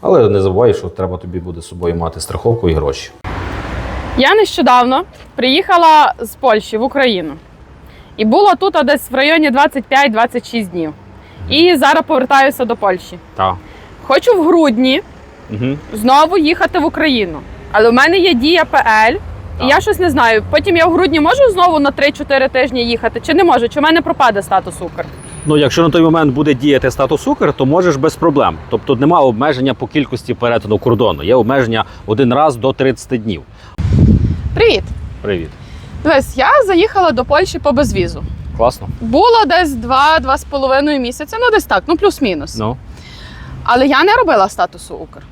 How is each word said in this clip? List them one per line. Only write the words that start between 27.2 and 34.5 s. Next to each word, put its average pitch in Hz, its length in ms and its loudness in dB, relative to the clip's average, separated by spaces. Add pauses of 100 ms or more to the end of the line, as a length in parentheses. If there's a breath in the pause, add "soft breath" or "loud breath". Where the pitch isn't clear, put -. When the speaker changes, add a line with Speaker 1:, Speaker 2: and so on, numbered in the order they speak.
Speaker 1:
Укр, 202 260 0
то 135 140 -2
можеш 165 300 2
без 151 200 -2
проблем. 135 400 0 (140)
Тобто 120 260 -2
нема 156 240 2
обмеження 131 540 0
по 127 120 -10
кількості 123 480 -4
перетину 107 440 -2
кордону. 101 440 0
Є 95 120 2
обмеження 113 500 0 (220 loud breath)
один 117 280 0
раз 143 220 2
до 127 160 -2
тридцяти 131 460 -4
днів. 104 240 -8 (1120 loud breath)